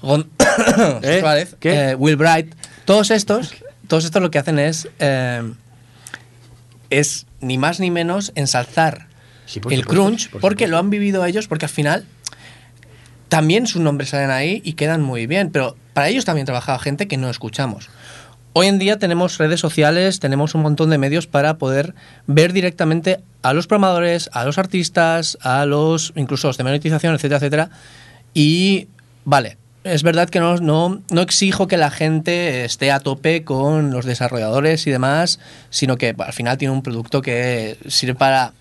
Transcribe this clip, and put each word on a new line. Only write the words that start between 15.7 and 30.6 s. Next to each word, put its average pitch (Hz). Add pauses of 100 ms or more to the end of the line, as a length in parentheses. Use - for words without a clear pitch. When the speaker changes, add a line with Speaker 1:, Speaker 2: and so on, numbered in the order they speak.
Speaker 1:
para 143
ellos 247
también 151
trabajaba 127
gente 147
que 170
no 131
escuchamos. 120 (640)
Hoy 180
en 196
día 202
tenemos 175
redes 160
sociales, 170
tenemos 143
un 156
montón 151
de 156
medios 143
para 151
poder 139 (320)
ver 156
directamente 180 (220)
a 131
los 170
programadores, 175
a 120
los 147
artistas, 165
a 135
los, 156
incluso 139
los 127
de 127
monetización, 151
etcétera, 143
etcétera. 147 (640)
Y, 175 (360)
vale, 135 (280)
es 165
verdad 170
que 175
no, 175
no, 170 (100)